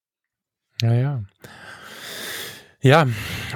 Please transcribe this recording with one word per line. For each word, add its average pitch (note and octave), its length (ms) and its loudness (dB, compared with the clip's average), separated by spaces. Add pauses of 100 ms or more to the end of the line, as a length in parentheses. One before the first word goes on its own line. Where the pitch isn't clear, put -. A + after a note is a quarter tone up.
(840)
Ja, A#2 120 4
ja. B2+ 280 0 (1600)
Ja, C#3+ 260 8 (500)